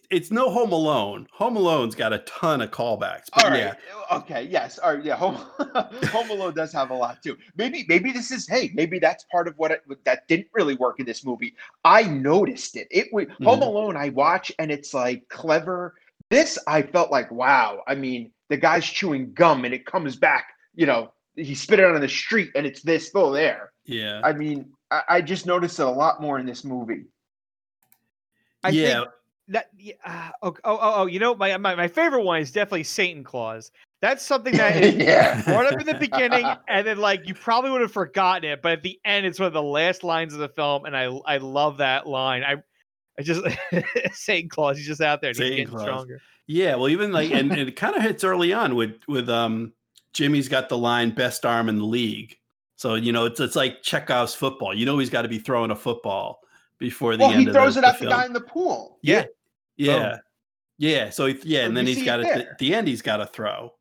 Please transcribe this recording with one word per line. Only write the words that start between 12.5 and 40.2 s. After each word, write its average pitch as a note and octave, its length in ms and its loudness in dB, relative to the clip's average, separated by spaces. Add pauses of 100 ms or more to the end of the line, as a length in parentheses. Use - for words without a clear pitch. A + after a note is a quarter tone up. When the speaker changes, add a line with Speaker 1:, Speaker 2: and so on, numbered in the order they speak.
Speaker 2:
it. G#2 140 -12
It F#3 220 0
was G3+ 140 -2 (180)
Home B3+ 160 6
Speaker 1:
Mm-hmm. - 20 4
Speaker 2:
Alone. G#3 340 -2
I C#3+ 120 -2
watch D3 500 2
and D#3 140 -2
it's, C#3+ 200 -8
like, B2+ 360 -2
clever. F3 640 -2 (340)
This, C#4+ 380 4
I D3+ 160 4
felt F3 300 2
like, B2 180 0
wow. A#2+ 560 2
I C3+ 80 -2
mean, B2+ 380 -6 (160)
the D3 80 0
guy's D#3+ 280 2
chewing C3+ 480 -4
gum D3+ 320 4
and B2 80 -4
it B2+ 140 -8
comes D3 300 -4
back. - 320 2 (260)
You E3 120 2
know, A#2 260 0 (240)
he C#3 180 -8
spit G3 240 2
it F#3+ 60 8
on E3 160 6
the C3+ 80 0
street G3 480 -2
and D3 100 -2
it's - 160 -10
this, D#3 240 0
still F3+ 240 4
there. C#3 400 0 (140)
Speaker 1:
Yeah. G#2+ 400 -6
Speaker 2:
I D#3 80 4
mean, D3 400 -6 (180)
I, D3+ 180 0
I F3+ 120 4
just E3+ 260 -4
noticed F3 320 0
it D3 80 2
a - 40 2
lot D3 300 0
more C#3+ 200 -4
in B2+ 60 -8
this B2 180 -12
movie. A#2 400 -8 (1600)
Speaker 3:
I F#3+ 60 0
Speaker 1:
Yeah. D3+ 300 4
Speaker 3:
think - 80 -4 (400)
that, G#3+ 180 -4 (100)
yeah, G3+ 180 -20 (120)
uh, E3+ 240 -12 (120)
oh, F3+ 120 -4 (100)
oh, A3 160 0
oh, A3 180 2
oh, F#3+ 80 2
you F3+ 120 -4
know, A#3 160 2
my, G3 220 0
my, F#3+ 180 -2
my F3 140 0
favorite C#4 340 2
one E3+ 180 2
is C3+ 120 -6
definitely G3 320 -2
Satan E3+ 400 -4
Claus. A2+ 480 -8 (280)
That's C4 240 0
something B3 320 0
that G#3+ 200 4
is G3 180 6
Speaker 2:
<laughs> - 100 -4
Yeah. - 380 6
Speaker 3:
brought B3 300 4
up - 80 -2
in D4+ 60 -6
the D#4 80 0
beginning, B3 520 0 (120)
Speaker 2:
<laughs> - 100 -20
Speaker 3:
and G#3 180 0
then, G#3+ 120 -4
like, G3 280 0
you F#3 80 -8
probably B3 380 0
would B3+ 80 0
have A3 100 0
forgotten F3+ 580 0
it, C#3 140 -6
but E3+ 80 0
at D#3+ 140 -2
the F#3 200 -10
end, G3+ 220 0
it's F3+ 140 -4
one F#3+ 80 2
of D#3+ 40 -10
the D#3 100 -2
last D#3+ 420 0
lines E3 280 -2